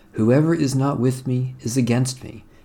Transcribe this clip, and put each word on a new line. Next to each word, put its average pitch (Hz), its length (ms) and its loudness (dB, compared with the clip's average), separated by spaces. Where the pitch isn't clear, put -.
Whoever 147 420 4
is 143 180 0
not 135 260 0
with 127 280 -2
me 127 340 -4
is 120 160 -4
against 123 460 0
me, - 200 -16